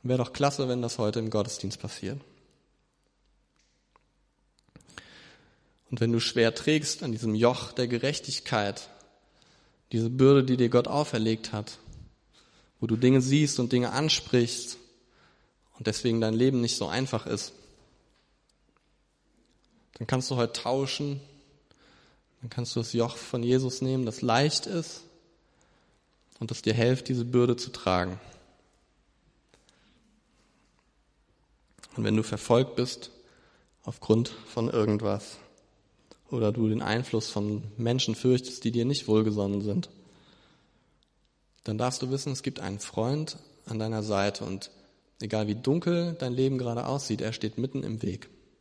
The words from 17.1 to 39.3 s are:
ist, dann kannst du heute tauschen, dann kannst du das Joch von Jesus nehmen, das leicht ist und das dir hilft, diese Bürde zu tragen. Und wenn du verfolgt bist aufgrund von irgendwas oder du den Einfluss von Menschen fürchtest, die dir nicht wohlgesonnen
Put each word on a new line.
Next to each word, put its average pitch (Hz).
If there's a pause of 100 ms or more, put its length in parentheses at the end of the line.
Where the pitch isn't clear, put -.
ist, - (2500)
dann 113
kannst 127
du 131
heute 120
tauschen, 139 (1200)
dann 120
kannst -
du 120
das -
Joch 117
von 120
Jesus 127
nehmen, 131
das 110
leicht 127
ist - (1400)
und 113
das -
dir 110
hilft, 123
diese 123
Bürde 123
zu 123
tragen. 92 (3750)
Und 113
wenn 107
du 110
verfolgt 120
bist - (720)
aufgrund -
von -
irgendwas 104 (920)
oder 110
du 110
den 110
Einfluss 110
von 104 (140)
Menschen 117
fürchtest, 127
die 117
dir 117
nicht 139
wohlgesonnen 104